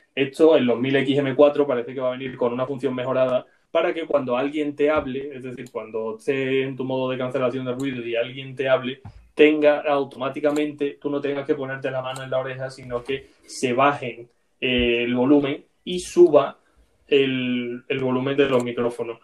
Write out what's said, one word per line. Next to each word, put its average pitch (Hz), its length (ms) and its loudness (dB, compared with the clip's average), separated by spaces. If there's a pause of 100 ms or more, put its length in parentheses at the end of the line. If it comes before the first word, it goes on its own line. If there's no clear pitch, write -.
(140)
Esto 156 420 4
en 127 120 4
los 117 120 2
mil 135 180 0
X 135 200 2
M 135 160 0
cuatro 143 320 6
parece 127 300 -4
que 135 40 -8
va 127 100 -2
a 127 80 -6
venir 131 200 -10
con 120 160 0
una 127 140 -4
función 135 260 -4
mejorada 127 540 0 (240)
para 175 200 0
que 165 140 -6
cuando 127 320 0
alguien 147 380 -2
te 147 160 2
hable, 139 440 -4
es 127 60 -14
decir, 127 300 -12
cuando 110 460 -8
esté 135 440 0
en 135 140 -4
tu 135 80 -8
modo 131 260 -2
de 131 80 -4
cancelación 127 480 -2
de 127 80 -4
ruido 127 320 -6
y 117 100 -4
alguien 131 400 -6
te 135 140 -2
hable, 127 320 0 (320)
tenga 151 460 6
automáticamente, 143 1200 -2
tú 143 80 -6
no 143 120 -4
tengas 139 260 -4
que 151 80 0
ponerte 135 340 -6
la 131 120 -6
mano 131 200 -10
en 131 80 -12
la 131 100 -2
oreja, 131 300 -8
sino 123 320 -10
que - 280 -8 (160)
se - 260 -4
baje, 123 560 0 (320)
eh, 120 460 0
el 123 100 -2
volumen 143 480 2 (220)
y 180 140 -4
suba 175 600 4 (480)
el, 123 800 0
el 135 120 -2
volumen 131 360 -2
de 139 140 4
los 123 120 2
micrófonos. 120 640 -4